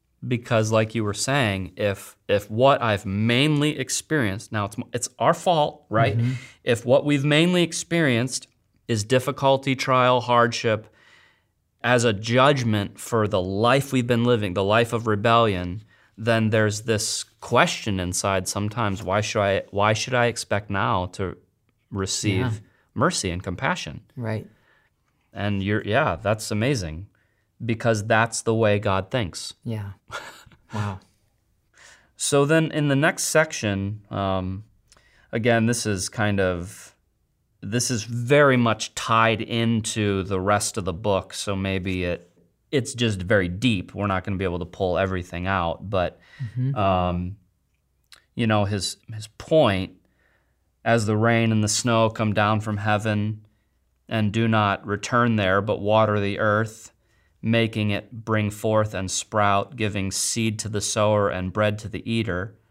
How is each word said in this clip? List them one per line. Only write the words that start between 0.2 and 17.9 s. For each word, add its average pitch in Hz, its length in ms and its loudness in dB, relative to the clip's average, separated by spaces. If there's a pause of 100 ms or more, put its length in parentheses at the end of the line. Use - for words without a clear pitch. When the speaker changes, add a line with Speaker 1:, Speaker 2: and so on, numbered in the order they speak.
Speaker 1:
because, 117 440 0
like 110 240 2
you 117 100 -2
were 104 100 -2
saying, 104 600 -2
if, 101 400 -4 (120)
if 104 220 0
what 131 300 4
I've 107 240 0
mainly 127 760 2
experienced, 123 720 -4
now 104 140 -2
it's, 101 100 -10 (180)
it's - 140 -4 (100)
our 147 160 4
fault, 165 560 0
right? 110 260 2
Speaker 2:
Mm-hmm. 120 160 0 (320)
Speaker 1:
If 120 220 0
what 127 180 4
we've 147 200 2
mainly 170 380 4
experienced 151 840 0 (420)
is 110 160 0
difficulty, 135 720 2
trial, 127 480 2
hardship, 117 640 2 (960)
as 120 200 4
a 117 80 4
judgment 117 880 2
for 110 260 0
the 95 160 0
life 113 500 2
we've 127 140 0
been 120 180 2
living, 107 300 2
the 101 80 0
life 110 300 2
of 117 160 -4
rebellion, 107 760 2 (340)
then 113 340 0
there's 107 320 2
this - 420 -2 (160)
question 120 580 0